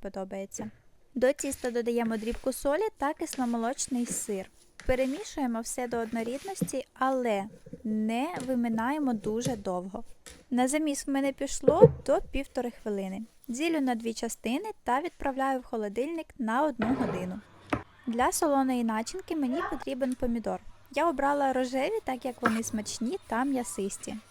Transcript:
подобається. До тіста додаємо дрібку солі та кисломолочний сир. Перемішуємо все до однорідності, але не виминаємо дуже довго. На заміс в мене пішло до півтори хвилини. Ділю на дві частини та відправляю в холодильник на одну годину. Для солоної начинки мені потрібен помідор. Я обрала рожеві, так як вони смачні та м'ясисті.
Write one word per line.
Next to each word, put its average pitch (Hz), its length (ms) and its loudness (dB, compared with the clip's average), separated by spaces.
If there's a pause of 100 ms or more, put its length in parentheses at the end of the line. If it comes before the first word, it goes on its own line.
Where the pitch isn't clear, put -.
подобається. 196 680 -8 (440)
До 254 180 6
тіста 269 380 -2
додаємо 233 460 0
дрібку 226 360 -2
солі 311 440 0
та 294 180 0
кисломолочний 240 920 -2
сир. 190 440 -4 (360)
Перемішуємо 262 760 0
все 240 280 -6
до 240 80 -2
однорідності, 240 1000 -4
але 247 500 2 (400)
не 226 500 0 (120)
виминаємо 247 680 2
дуже 226 440 -2
довго. 190 480 -4 (460)
На 254 180 4
заміс 294 380 0
в 285 40 -4
мене 277 220 2
пішло 277 580 8 (160)
до 311 140 4
півтори 247 500 -4
хвилини. 196 520 -6 (260)
Ділю 302 320 0
на 254 140 2
дві 226 200 -4
частини 262 560 -4 (140)
та 254 160 4
відправляю 269 600 0
в 247 40 -16
холодильник 240 600 -2 (120)
на 233 240 2
одну 262 320 2
годину. 185 460 -2 (680)
Для 254 260 2
солоної 262 520 2
начинки 226 520 -2
мені 285 340 0
потрібен 262 440 -2
помідор. 226 460 -2 (300)
Я 320 180 2
обрала 277 440 2
рожеві, 262 520 0
так 262 200 -4
як 247 180 -4
вони 233 200 2
смачні 226 640 -4
та 233 180 0
м'ясисті. 226 720 -4 (140)